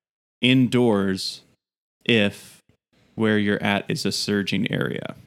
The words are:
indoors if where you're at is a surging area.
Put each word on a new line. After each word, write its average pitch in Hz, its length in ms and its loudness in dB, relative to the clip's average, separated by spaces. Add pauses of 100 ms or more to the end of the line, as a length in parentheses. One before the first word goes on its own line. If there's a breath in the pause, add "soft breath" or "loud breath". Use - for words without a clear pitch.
(420)
indoors 117 1000 2 (640)
if 104 560 0 (540)
where 107 240 0
you're 101 240 0
at 101 260 0
is - 160 -4
a 98 60 -2
surging 101 600 -2
area. - 440 -6 (120)